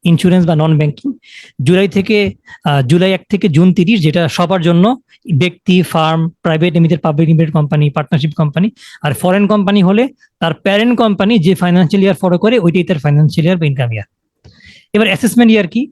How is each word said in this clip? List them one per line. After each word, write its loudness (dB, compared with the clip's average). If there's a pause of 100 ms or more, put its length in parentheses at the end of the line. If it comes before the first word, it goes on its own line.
(120)
ইন্স্যুরেন্স 2
বা 2
নন 0
ব্যাংকিং, -4 (580)
জুলাই 2
থেকে, 0 (520)
আহ, 0
জুলাই 2
এক -10
থেকে -2
জুন 4 (100)
তিরিশ, 2
যেটা 0 (160)
সবার -2
জন্য, 2 (560)
ব্যক্তি, -2 (160)
ফার্ম, 0 (260)
প্রাইভেট 0
লিমিটেড, 2
পাবলিক 0
লিমিটেড 0
কোম্পানি, 0 (100)
পার্টনারশিপ -2 (100)
কোম্পানি। -2 (380)
আর -2 (100)
ফরেন 0
কোম্পানি 0 (100)
হলে 2 (380)
তার -2 (120)
প্যারেন্ট 0
কোম্পানি 0 (120)
যে 2
ফাইন্যান্সিয়াল 2
ইয়ার 0
ফলো 0
করে, 2 (100)
ওইটাই 0
তার -2
ফাইন্যান্সিয়াল 0
ইয়ার 0
বা -2
ইনকাম -4
ইয়ার। -10 (880)
এবার 2
অ্যাসেসমেন্ট 2
ইয়ার 0
কি? -2 (100)